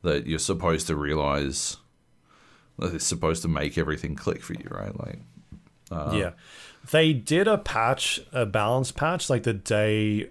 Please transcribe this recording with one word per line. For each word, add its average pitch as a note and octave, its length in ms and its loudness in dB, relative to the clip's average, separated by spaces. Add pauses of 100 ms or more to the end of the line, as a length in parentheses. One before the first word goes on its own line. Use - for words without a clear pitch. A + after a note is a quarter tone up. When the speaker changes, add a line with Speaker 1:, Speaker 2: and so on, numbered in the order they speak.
Speaker 1:
that D2 240 0
you're D#2 120 -2
supposed E2+ 480 0
to D#2 100 0
realize C#2+ 800 0 (1000)
that E2+ 160 -2
is D#2 100 -6
supposed E2 380 0
to E2+ 60 0
make D2+ 280 0
everything D2+ 380 -2
click - 280 -4
for - 120 -10
you, - 160 -12
right? - 280 -8
Like, - 200 -10 (720)
uh, D#2 240 -4
Speaker 2:
Yeah. F#2+ 160 0 (640)
They D#3+ 200 6
did D3+ 360 2
a B2 100 4
patch, - 640 0 (120)
a A#2+ 140 2
balance A2 460 2
patch, D#3+ 360 -2
like, B2 140 2
the A#2 100 0
day G#2+ 800 2